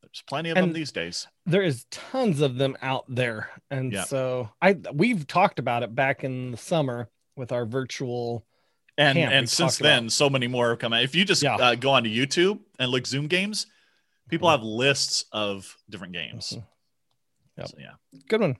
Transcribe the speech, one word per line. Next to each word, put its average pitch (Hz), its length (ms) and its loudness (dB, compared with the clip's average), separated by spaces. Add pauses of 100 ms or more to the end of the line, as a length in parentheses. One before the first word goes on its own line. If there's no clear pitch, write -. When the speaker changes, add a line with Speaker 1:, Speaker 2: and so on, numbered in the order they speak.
Speaker 1:
There's - 240 -18
plenty 165 240 -4
of 160 40 0
them 185 100 4
Speaker 2:
And 165 100 -2
Speaker 1:
these 156 160 -6
days. 85 340 -8 (220)
Speaker 2:
there 185 160 4
is 143 260 -2
tons 220 520 -2
of 131 160 0
them 135 260 0
out 131 260 -4
there, 117 400 -4 (220)
and 131 200 -4
Speaker 1:
Yep. 98 180 -4
Speaker 2:
so 127 420 -4 (100)
I, 190 120 6 (200)
we've 175 320 0
talked 185 320 2
about 120 240 -2
it 117 140 -6
back 135 280 0
in 127 280 -6
the 117 60 -10
summer 123 520 -2 (260)
with 127 160 -10
our 123 140 -2
virtual 120 800 -6 (500)
Speaker 1:
And, 143 220 4
Speaker 2:
camp. 143 160 2
Speaker 1:
and 135 100 4
Speaker 2:
We 123 40 -2
Speaker 1:
since - 300 2
Speaker 2:
talked - 40 -4
about 147 80 6
Speaker 1:
then, 120 220 4
so 143 180 4
many 131 180 0
more 120 220 2
have 117 80 0
come 117 160 -2
out. 117 80 2
If 131 140 -2
you 190 100 4
just, 190 160 2
Speaker 2:
Yeah. 135 140 2
Speaker 1:
uh, 120 180 6
go 120 160 0
onto 123 220 4
YouTube 156 480 2 (180)
and 127 140 -2
look 131 160 -2
Zoom 139 200 -4
games, 196 380 0 (640)
people 165 180 2
Speaker 2:
Mm-hmm. 147 140 6
Speaker 1:
have - 20 -10
lists 123 680 0
of 101 440 -6 (140)
different 95 240 -14
games. 87 380 -10
Speaker 2:
Mm-hmm. 123 100 -12 (1000)
Yep. 87 80 -10
Speaker 1:
So, - 100 -20
yeah. - 140 -20 (360)
Speaker 2:
Good 220 120 0
one. 147 180 -2